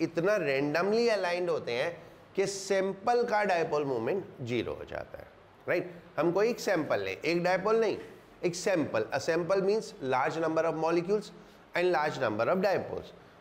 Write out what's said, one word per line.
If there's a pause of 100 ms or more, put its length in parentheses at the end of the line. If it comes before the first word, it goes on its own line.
इतना
रैंडमली
अलाइंड
होते
हैं (460)
कि
सैंपल
का
डायपोल
मोमेंट (160)
ज़ीरो
हो
जाता
है, (400)
राइट? (260)
हम
कोई
एक
सैंपल
लें,
एक
डायपोल
नहीं, (460)
एक
सैंपल।
A
sample
means
large
number
of
molecules (440)
and
large
number
of
dipoles। (280)